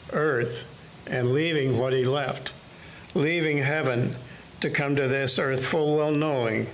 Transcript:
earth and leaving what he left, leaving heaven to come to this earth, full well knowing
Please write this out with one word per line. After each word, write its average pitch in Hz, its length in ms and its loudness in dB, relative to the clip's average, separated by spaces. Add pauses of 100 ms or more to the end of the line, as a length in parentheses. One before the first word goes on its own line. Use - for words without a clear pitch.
(140)
earth 147 500 0 (440)
and 127 260 0
leaving 143 440 2
what 131 160 2
he 131 120 4
left, 135 480 -2 (600)
leaving 156 440 2
heaven 135 580 0 (460)
to 156 80 0
come 143 260 0
to 139 120 2
this 135 300 0
earth, 131 280 0
full 151 300 2
well 151 160 4
knowing 123 640 2